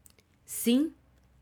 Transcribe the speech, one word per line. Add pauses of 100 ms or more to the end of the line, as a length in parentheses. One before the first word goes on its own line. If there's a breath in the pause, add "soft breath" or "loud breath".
(420)
Sim (480)